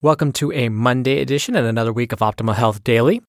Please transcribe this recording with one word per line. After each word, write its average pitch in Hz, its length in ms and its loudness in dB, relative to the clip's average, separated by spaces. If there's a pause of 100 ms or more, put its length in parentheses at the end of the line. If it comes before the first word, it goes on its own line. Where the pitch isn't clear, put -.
Welcome 147 300 2
to 147 200 -4
a 127 160 -2
Monday 123 520 0
edition 139 360 -2
and 123 100 2
another 113 260 0
week 120 200 -4
of 113 60 -6
Optimal 110 360 0
Health 104 300 0
Daily. 131 440 2